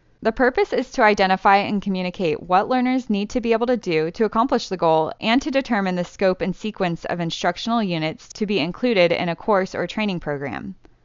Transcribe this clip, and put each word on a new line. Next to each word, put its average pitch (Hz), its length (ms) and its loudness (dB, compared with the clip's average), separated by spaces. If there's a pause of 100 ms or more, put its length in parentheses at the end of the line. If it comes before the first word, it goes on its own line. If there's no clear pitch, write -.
(220)
The - 100 0
purpose 262 400 2
is - 200 -2
to 254 120 0
identify 196 540 4
and 202 240 0
communicate 180 640 -2
what 180 260 2
learners 254 400 0
need 208 220 0
to 247 100 -2
be 226 100 0
able 226 160 2
to 254 80 2
do 165 360 0
to 226 120 -2
accomplish 226 460 0
the 185 80 -4
goal 160 420 2
and 240 220 2
to 311 100 -4
determine 208 440 0
the 180 100 -2
scope 190 340 0
and 180 160 -4
sequence 185 480 -4
of - 160 -4
instructional 185 640 -2
units 160 520 -4
to 220 100 -4
be 190 140 0
included 180 520 2
in 175 160 -2
a 170 80 -2
course 190 400 0
or 180 100 -4
training 196 360 -4
program. 143 540 -8 (300)